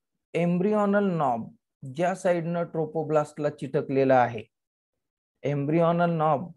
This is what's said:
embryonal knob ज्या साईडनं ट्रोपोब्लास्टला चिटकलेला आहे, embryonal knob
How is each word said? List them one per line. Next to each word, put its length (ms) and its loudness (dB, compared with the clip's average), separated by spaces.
embryonal 760 2
knob 380 -2
ज्या 200 0
साईडनं 580 -2
ट्रोपोब्लास्टला 800 -2
चिटकलेला 720 2
आहे, 220 -2
embryonal 680 2
knob 380 0